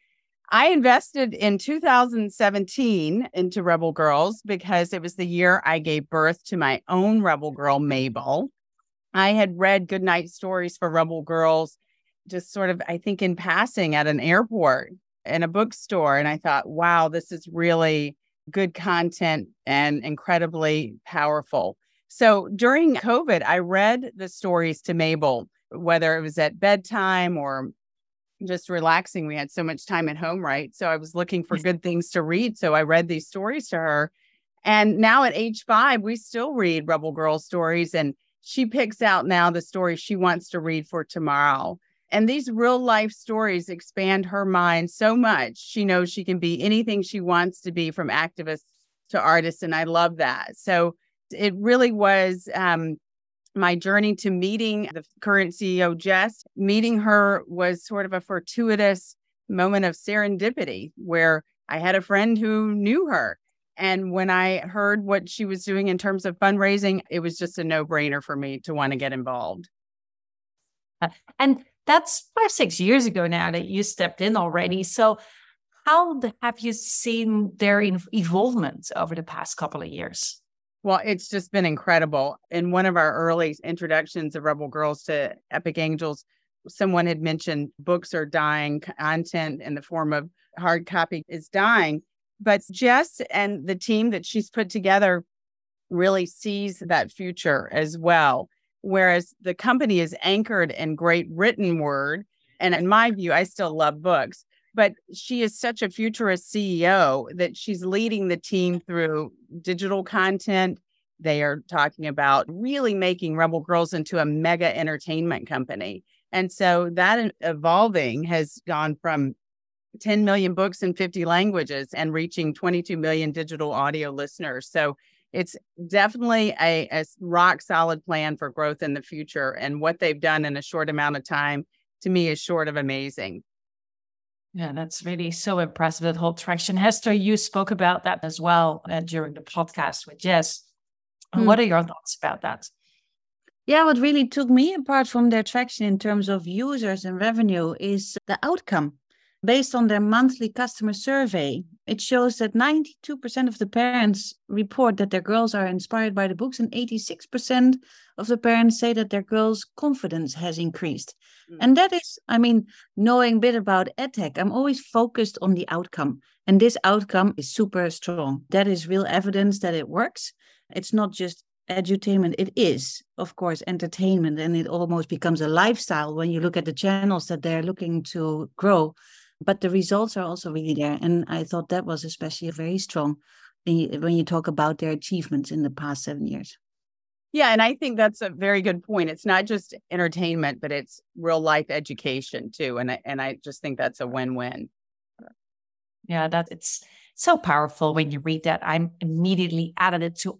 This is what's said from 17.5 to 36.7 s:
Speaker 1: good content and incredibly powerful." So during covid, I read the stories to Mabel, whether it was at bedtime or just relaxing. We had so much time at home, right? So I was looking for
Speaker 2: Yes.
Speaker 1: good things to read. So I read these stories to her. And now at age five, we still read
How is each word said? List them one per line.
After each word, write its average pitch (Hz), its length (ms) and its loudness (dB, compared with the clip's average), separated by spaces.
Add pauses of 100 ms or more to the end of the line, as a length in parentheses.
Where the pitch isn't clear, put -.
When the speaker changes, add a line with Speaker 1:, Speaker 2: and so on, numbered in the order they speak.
Speaker 1:
good 185 240 -2
content 170 720 0 (180)
and 143 400 0
incredibly 156 920 -2 (100)
powerful." 147 680 -2 (320)
So 208 460 4
during 269 420 4
covid, 240 460 2
I 170 180 2
read 208 540 0
the 190 140 -12
stories 170 540 -2
to 185 100 -4
Mabel, 156 560 0 (220)
whether 165 480 2
it - 20 -4
was 156 160 -8
at 160 240 0
bedtime 190 760 0
or 135 320 -6 (760)
just 175 220 -6
relaxing. 165 580 0
We 151 80 -8
had 143 160 -8
so 175 120 -4
much 160 240 -6
time 165 240 -2
at 151 80 -8
home, 175 260 -4
right? 139 320 -4
So 185 120 -4
I 160 100 0
was 160 160 -14
looking 175 280 -2
for 190 140 -4
Speaker 2:
Yes. 156 60 -6
Speaker 1:
good 175 200 -2
things 175 280 -2
to 180 100 -2
read. 202 380 -2
So 156 160 2
I 156 80 4
read 165 260 2
these 160 200 -6
stories 226 400 -6
to 180 80 -4
her. 156 360 0 (500)
And 214 360 4
now 226 260 6
at 220 100 0
age 220 300 -4
five, 233 380 4
we 220 140 -4
still 240 360 -6
read 170 340 0